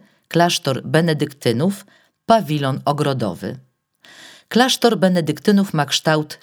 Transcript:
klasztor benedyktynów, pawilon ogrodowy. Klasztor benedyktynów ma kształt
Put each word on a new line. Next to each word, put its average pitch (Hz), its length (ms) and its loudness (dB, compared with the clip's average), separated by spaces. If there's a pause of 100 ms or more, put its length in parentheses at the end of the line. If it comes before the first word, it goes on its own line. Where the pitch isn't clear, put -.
(280)
klasztor 170 560 0
benedyktynów, 151 1000 -2 (400)
pawilon 143 580 2
ogrodowy. 131 720 -4 (920)
Klasztor 240 500 2
benedyktynów 180 760 0
ma 151 120 2
kształt 156 560 -2